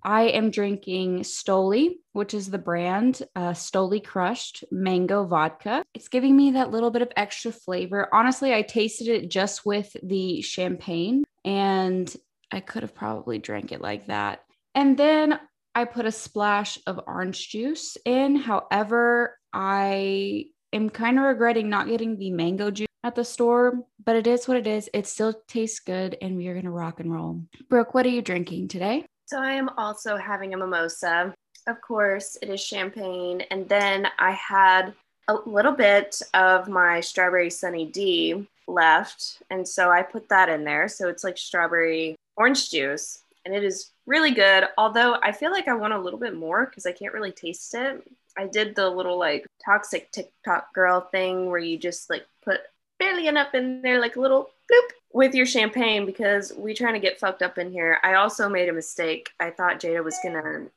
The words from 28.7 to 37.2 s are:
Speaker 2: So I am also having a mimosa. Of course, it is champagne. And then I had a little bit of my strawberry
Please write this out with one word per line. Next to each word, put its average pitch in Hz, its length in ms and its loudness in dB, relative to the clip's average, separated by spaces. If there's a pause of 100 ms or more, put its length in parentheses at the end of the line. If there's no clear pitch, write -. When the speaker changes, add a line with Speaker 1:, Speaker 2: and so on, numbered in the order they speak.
Speaker 2:
So 269 160 -6
I 269 120 -2
am 269 140 -2 (100)
also 214 380 -4
having 196 380 -6
a 185 40 -6
mimosa. 175 760 -2 (320)
Of 233 160 -6
course, 202 600 -2
it 208 80 -10
is 196 120 -6
champagne. 185 880 -6
And 190 180 -6
then 202 400 2 (120)
I 185 120 4
had 190 600 4 (340)
a 214 60 2
little 214 400 2
bit 202 480 4 (120)
of 185 360 6
my 175 320 4
strawberry 180 480 2